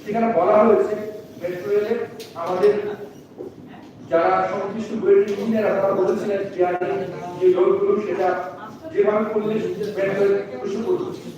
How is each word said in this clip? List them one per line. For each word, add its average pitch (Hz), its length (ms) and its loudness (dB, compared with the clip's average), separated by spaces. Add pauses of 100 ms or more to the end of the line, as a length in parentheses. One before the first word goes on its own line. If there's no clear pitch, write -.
সেখানে 226 220 -2 (120)
বলা 208 260 4
হয়েছে 226 300 4 (460)
মেট্রো 180 320 -6
রেলে 208 220 2 (480)
আমাদের 202 320 2 (1400)
যারা 170 220 4 (180)
সংশ্লিষ্ট 202 400 -6 (100)
বুয়েটের 202 320 6
ইঞ্জিনিয়াররা, 214 500 0
তারা 196 200 2
বলেছিলেন 202 380 0 (140)
যে 180 60 -6 (800)
যে 185 80 4 (100)
লোকগুলো 196 360 4 (140)
সেটা 180 220 0 (640)
যেভাবে 208 400 2
করলে 214 220 -2 (420)
মেট্রো 196 280 0
রেল 196 100 4 (240)
খসে 202 280 -6
পড়বে 180 240 -2 (280)